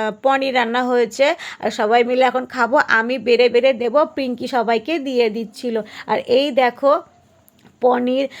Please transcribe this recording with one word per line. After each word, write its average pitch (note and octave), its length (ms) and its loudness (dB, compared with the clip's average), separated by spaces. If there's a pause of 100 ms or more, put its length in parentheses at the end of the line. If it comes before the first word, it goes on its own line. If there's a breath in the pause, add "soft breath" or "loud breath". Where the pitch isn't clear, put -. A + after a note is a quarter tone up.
(220)
পনির C4+ 340 0
রান্না A#3+ 280 0
হয়েছে। B3 420 0 (340 loud breath)
আর G#3+ 120 -2
সবাই A#3 320 2
মিলে B3+ 220 2
এখন B3 200 0
খাবো, A#3+ 260 -2 (220)
আমি A3+ 260 0
বেড়ে A#3+ 300 4
বেড়ে B3 240 2
দেবো, A#3 260 -2 (140)
পিঙ্কি B3 340 -6
সবাইকে A3+ 520 -2
দিয়ে B3+ 300 0
দিচ্ছিল। A3+ 460 -8 (320 loud breath)
আর A3 200 -2
এই C4 240 2
দেখো B3 400 0 (880)
পনির B3 440 0 (140 loud breath)